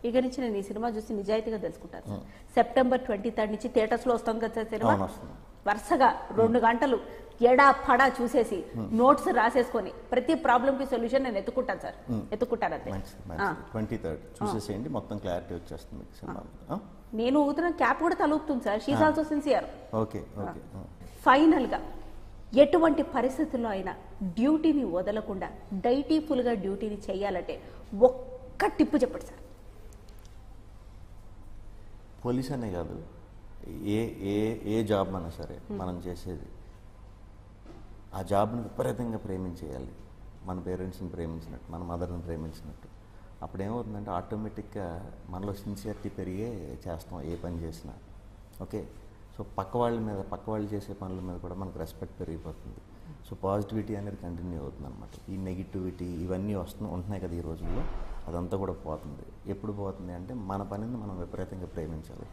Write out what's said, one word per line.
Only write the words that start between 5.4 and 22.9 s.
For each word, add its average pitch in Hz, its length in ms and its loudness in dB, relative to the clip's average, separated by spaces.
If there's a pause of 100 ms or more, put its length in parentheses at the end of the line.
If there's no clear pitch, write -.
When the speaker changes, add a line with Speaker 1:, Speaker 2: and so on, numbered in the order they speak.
Speaker 1:
వరుసగా 233 640 4
రెండు 226 280 6
Speaker 2:
Hmm. 226 100 8
Speaker 1:
గంటలు 240 320 4 (420)
ఎడా 262 280 12
పడా 254 420 6 (100)
చూసేసి 220 420 2 (120)
Speaker 2:
Hmm. 110 160 -2
Speaker 1:
నోట్స్ 269 360 8
రాసేసుకొని 233 640 4 (200)
ప్రతి 254 220 4
ప్రాబ్లంకి 262 520 4
సొల్యూషన్ 247 380 2
నేను 220 140 0
ఎత్తుకుంటాను 202 420 -2
సార్. - 140 -8 (160)
Speaker 2:
Hmm. - 220 -2
Speaker 1:
ఎత్తుకుంటాను 214 420 0
అంతే. 127 160 -8
Speaker 2:
మంచిది, - 380 -8
మంచిది. 87 180 -2
Speaker 1:
ఆ. 175 60 0
Speaker 2:
ట్వంటీ 110 440 -4
థర్డ్ 80 240 -4 (220)
Speaker 1:
ఆ. 208 40 0
Speaker 2:
చూసేసేయండి, 110 420 -4
మొత్తం 107 300 -4
క్లారిటీ 92 360 -4
వచ్చేస్తుంది - 500 -10
మీకు - 120 -18
సినిమా - 240 -10
Speaker 1:
ఆ. - 20 -14
Speaker 2:
మీద. - 340 -8
ఆ? 208 40 -4 (340)
Speaker 1:
నేను 247 260 4
ఊగుతున్న 294 300 4
క్యాప్ 269 300 4
కూడా 339 140 4
తల 302 180 4
ఊపుతుంది 294 320 0
సార్. 214 160 2
She - 100 -2
is - 120 6
Speaker 2:
ఆ. 311 80 10
Speaker 1:
also 302 220 2
sincere. 285 320 4 (300)
Speaker 2:
ఓకే, - 240 0
ఓకే. 95 420 -8 (160)
Speaker 1:
ఆ. - 0 -
Speaker 2:
ఆ. 95 80 -10 (400)
Speaker 1:
ఫైనల్గా 285 680 8 (640)
ఎటువంటి 302 460 8